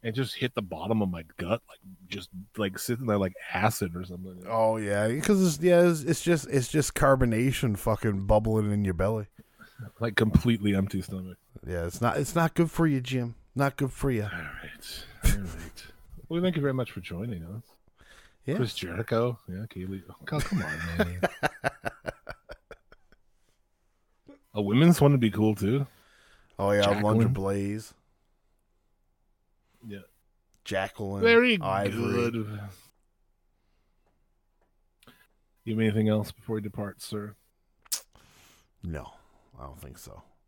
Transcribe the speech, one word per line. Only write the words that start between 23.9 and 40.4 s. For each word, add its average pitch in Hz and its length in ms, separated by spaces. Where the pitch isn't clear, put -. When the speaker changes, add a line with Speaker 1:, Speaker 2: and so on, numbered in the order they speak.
Speaker 1:
A 107 60
women's 127 400
one 143 120
would 139 80
be 113 100
cool, 107 240
too. 123 320
Speaker 2:
Oh, 98 140
yeah, 101 100
Speaker 1:
Jacqueline. 104 380
Speaker 2:
Alundra 120 120
Blaze. 101 640
Speaker 1:
Yeah. 101 120
Speaker 2:
Jacqueline, 101 580
Speaker 1:
Very 233 380
Speaker 2:
Ivory. 98 300
Speaker 1:
good. 107 300
You 113 100
have 110 60
anything 107 280
else 107 240
before - 240
we 107 60
depart, 101 400
sir? 107 320
Speaker 2:
No, 80 300
I 64 60
don't 67 160
think - 180
so. - 240